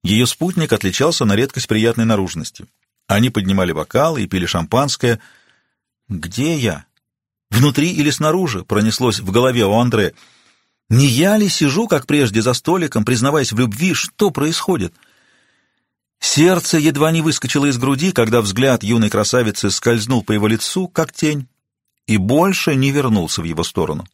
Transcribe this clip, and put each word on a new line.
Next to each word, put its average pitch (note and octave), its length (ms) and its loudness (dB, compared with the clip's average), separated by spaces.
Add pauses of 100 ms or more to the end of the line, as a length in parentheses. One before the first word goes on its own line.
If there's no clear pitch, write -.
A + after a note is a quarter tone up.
Ее G#2+ 220 2
спутник E3 460 -4
отличался B2+ 540 0
на G2+ 100 2
редкость B2 320 -2
приятной A2+ 380 2
наружностью. F#2+ 640 -4 (400)
Они G#2 220 2
поднимали F#2+ 440 0
бокалы B2 500 -2
и F#2 40 -6
пили F2+ 180 -2
шампанское. A#2 760 -2 (880)
«Где G#2 500 -4
я? G2 280 -4 (640)
Внутри D3 420 2
или D3+ 180 0
снаружи?» — D#3 580 0
пронеслось G#2+ 520 0
в F#2+ 120 -6
голове A#2+ 340 2
у G2 80 2
Андре. A2 400 2 (760)
«Не C3 180 6
я D#3+ 300 2
ли G#3 120 2
сижу, D#3+ 380 0
как D3 180 0
прежде, A#2+ 360 2
за B2 120 0
столиком, D#3 520 -2
признаваясь B2+ 460 0
в G#2 60 -2
любви? B2+ 360 0
Что - 380 -2
происходит?» D3 600 -2 (1300)
Сердце E3+ 580 2
едва D3+ 340 2
не E3 100 0
выскочило C#3+ 440 0
из C3+ 120 0
груди, C3+ 340 0
когда A#2 300 2
взгляд A2+ 420 0
юной A2 260 2
красавицы G#2+ 600 -2
скользнул A#2 540 0
по - 80 -6
его G#2+ 160 0
лицу, A2+ 400 -2
как - 260 -4
тень, D3 340 -4 (600)
и G#2+ 100 2
больше D3+ 580 2
не C3+ 160 2
вернулся A2 500 0
в D#2+ 40 -8
его E2 180 -4
сторону. D2+ 500 -4